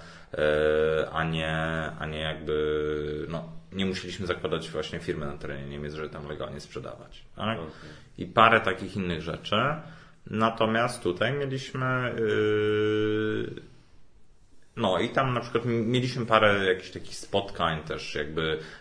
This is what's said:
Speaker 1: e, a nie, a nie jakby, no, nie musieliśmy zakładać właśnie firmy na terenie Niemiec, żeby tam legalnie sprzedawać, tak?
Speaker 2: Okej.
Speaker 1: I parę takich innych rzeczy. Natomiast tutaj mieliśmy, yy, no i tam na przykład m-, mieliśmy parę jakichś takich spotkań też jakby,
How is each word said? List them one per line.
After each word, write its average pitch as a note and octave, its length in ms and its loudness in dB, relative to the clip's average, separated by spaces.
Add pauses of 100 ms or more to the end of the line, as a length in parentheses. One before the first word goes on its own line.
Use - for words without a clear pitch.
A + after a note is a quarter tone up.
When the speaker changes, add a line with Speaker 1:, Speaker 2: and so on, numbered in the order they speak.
(340)
Speaker 1:
e, D2+ 800 4
a D#2+ 120 0
nie, D#2+ 320 0 (420)
a D#2 80 -6
nie D#2 140 -6
jakby, D2+ 1080 -2
no, D#2+ 160 -6 (280)
nie F#2+ 140 0
musieliśmy F2+ 400 -4
zakładać E2 440 -2
właśnie D#2+ 280 -4
firmy D#2+ 280 -4
na C#2+ 120 -6
terenie C#2 300 -8
Niemiec, D2 260 -8
żeby D#2 140 -6
tam D2 200 -10
legalnie C#2 320 -8
sprzedawać, - 640 -12 (120)
tak? G#2+ 220 -2
Speaker 2:
Okej. D#2+ 120 -8 (480)
Speaker 1:
I F#2 80 -6
parę A2+ 340 8
takich F#2+ 360 -2
innych F2 260 -2
rzeczy. E2 340 -2 (680)
Natomiast A2+ 760 2
tutaj G#2+ 300 2
mieliśmy, C3 880 -2
yy, G#2+ 1400 2 (1120)
no F#2+ 220 2
i A2 100 2
tam C3 260 2
na A#2+ 60 0
przykład A#2 260 -2
m-, A#2 240 2
mieliśmy B2+ 360 0
parę G#2+ 400 6
jakichś F#2 240 2
takich - 260 -10
spotkań E2 680 -2
też D#2 320 -8
jakby, D#2 440 -2 (220)